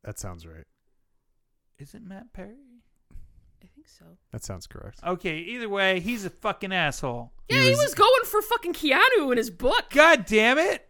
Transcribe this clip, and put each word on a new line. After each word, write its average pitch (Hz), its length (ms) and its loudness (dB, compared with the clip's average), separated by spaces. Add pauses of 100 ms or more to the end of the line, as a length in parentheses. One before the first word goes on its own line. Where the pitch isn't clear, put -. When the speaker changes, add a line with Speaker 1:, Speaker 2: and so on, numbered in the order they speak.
Speaker 1:
That 104 160 -14
sounds 85 260 -14
right. 82 200 -20 (1120)
Speaker 2:
Is 143 160 -20
it - 80 -20
Matt 196 300 -20
Perry? 202 220 -18 (1080)
Speaker 3:
I 185 100 -20
think 302 140 -20
so. - 180 -20 (260)
Speaker 1:
That 110 120 -14
sounds - 240 -12
correct. - 380 -18
Speaker 2:
Okay, 175 340 -4
either 226 300 -10
way, 190 300 0
he's 208 240 -6
a 175 60 -8
fucking 196 420 -8
asshole. 139 640 -4 (160)
Speaker 3:
Yeah, 466 120 0
Speaker 1:
He - 40 4
Speaker 3:
he 523 60 6
Speaker 1:
was 554 80 2
Speaker 3:
was 571 160 2
going 494 300 6
for 415 180 0
fucking 440 300 -4
Keanu 311 580 2
in 247 60 2
his 226 120 -2
book. 180 400 -2
Speaker 2:
God 302 360 6
damn 220 340 2
it! - 300 -2